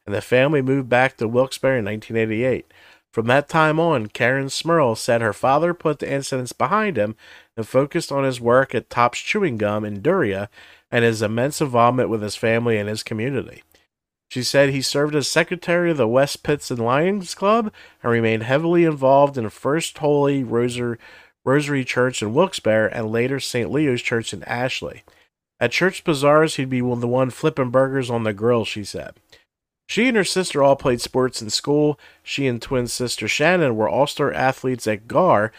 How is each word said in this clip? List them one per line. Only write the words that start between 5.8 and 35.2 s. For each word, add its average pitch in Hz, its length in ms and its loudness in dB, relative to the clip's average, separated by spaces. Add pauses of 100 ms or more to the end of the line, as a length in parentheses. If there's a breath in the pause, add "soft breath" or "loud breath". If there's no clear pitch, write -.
the - 120 -6
incidents 135 420 -4
behind 185 440 -2
him 107 200 -2 (400 loud breath)
and 110 100 -6
focused 143 460 -2
on 139 100 -2
his 131 180 -2
work 120 320 2
at 117 160 -4
Tops 120 300 2
Chewing 185 400 -2
Gum 104 260 -2
in 104 160 -8
Duria 104 480 0 (440 loud breath)
and 120 120 2
his 113 160 2
immense 113 400 -2
involvement 123 480 2
with 107 140 -2
his 104 140 -6
family 117 420 0
and 104 100 -4
his 107 140 -6
community. 117 600 -6 (640 soft breath)
She 127 160 -6
said 143 260 4
he 135 100 -2
served 147 360 0
as 135 100 0
secretary 170 640 0
of 160 60 0
the 123 100 2
West 131 380 0
Pitts 147 260 -2
and 131 80 -4
Lions 160 560 0
Club 214 380 0 (280 loud breath)
and 117 120 0
remained 113 320 2
heavily 170 400 2
involved 139 520 4
in 113 140 -4
First - 480 -4
Holy 143 460 2
Rosar-, 120 540 -2 (460 loud breath)
Rosary 143 400 2
Church 127 380 0
in 107 100 -2
Wilkes-Barre 110 600 2
and 113 180 -4
later 123 300 -2
Saint 110 320 -4
Leo's 131 300 0
Church 117 300 -4
in 98 120 -12
Ashley. - 580 -6 (560 soft breath)
"At 120 140 0
church - 320 -2
bazaars, 151 520 4
he'd 131 140 -4
be 127 100 0
the 120 280 -2
one 127 220 0
flipping 143 400 -2
burgers 131 380 0
on 117 140 -2
the 110 100 0
grill," 113 320 0
she 104 200 -8
said. - 300 -12 (720 soft breath)
She 233 180 0
and 240 100 2
her 202 60 4
sister 170 400 0
all 139 140 6
played 123 240 0
sports 127 420 -2
in 107 80 -10
school. 147 480 0 (240 soft breath)
She - 240 -4
and 120 160 -2
twin 123 240 -4
sister 113 400 -6
Shannon 151 480 2
were 107 140 0
all-star 135 440 0
athletes 131 540 -2
at 107 220 -4
Gar 123 500 2